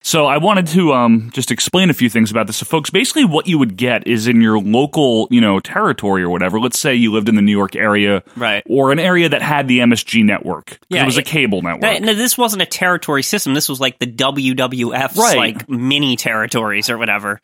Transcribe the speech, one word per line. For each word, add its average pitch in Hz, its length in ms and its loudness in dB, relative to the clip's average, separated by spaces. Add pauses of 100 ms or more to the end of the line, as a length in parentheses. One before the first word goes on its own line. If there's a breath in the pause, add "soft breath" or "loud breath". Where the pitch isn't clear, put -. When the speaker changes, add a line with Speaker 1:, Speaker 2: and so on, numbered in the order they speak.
Speaker 1:
So 156 240 0
I 139 120 2
wanted 185 300 2
to, 160 260 2
um, 117 400 2
just 131 160 -4
explain 180 400 0
a - 20 2
few 127 160 2
things 110 220 0
about 110 160 0
this. 110 100 -8
So, - 80 -8
folks, 156 240 -4
basically 254 380 0
what 156 200 0
you 170 120 0
would 113 180 0
get 120 300 -2
is 113 220 -2
in 120 120 4
your 110 180 4
local, 120 720 0
you 120 120 4
know, 98 180 2
territory 110 640 -2
or 87 80 -2
whatever. 92 280 0
Let's 123 200 -2
say 143 160 0
you 117 180 2
lived 107 160 0
in 113 60 4
the 104 80 4
New 104 100 4
York 101 240 0
area, 104 460 2 (120)
Speaker 2:
Right. 107 320 -2
Speaker 1:
or 135 260 2
an 139 60 2
area 175 300 2
that 143 140 -2
had 147 260 -2
the 123 140 4
M 120 100 4
S 110 100 0
G 113 200 0
network. 90 480 -2
'Cause - 80 -20 (100)
Speaker 2:
Yeah, 175 140 -2
Speaker 1:
it 135 40 2
was 127 120 0
a - 20 0
Speaker 2:
it 131 60 -8
Speaker 1:
cable 120 340 0
network. 85 220 -6
Speaker 2:
that, 208 200 0
no, 214 120 0
this 233 240 -2
wasn't 208 240 -2
a 165 40 -2
territory 165 560 -2
system. - 300 -2
This 147 160 -2
was 131 120 -6
like 131 180 -2
the 123 80 -4
W 131 480 -2
W 123 400 -2
F's, 131 240 -2
Speaker 1:
Right. 220 180 2
Speaker 2:
like, 113 320 -2
mini 131 480 0
territories 110 720 -2
or 120 80 -2
whatever. 104 480 -2